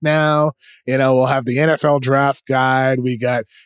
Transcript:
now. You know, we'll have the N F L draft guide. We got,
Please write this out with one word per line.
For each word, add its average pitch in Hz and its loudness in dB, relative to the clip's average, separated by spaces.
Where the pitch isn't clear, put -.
now. 151 0
You 131 -2
know, 131 2
we'll 127 2
have 135 -2
the 123 -2
N 160 2
F 151 -2
L 147 2
draft 139 0
guide. 131 0
We 123 -4
got, 120 -4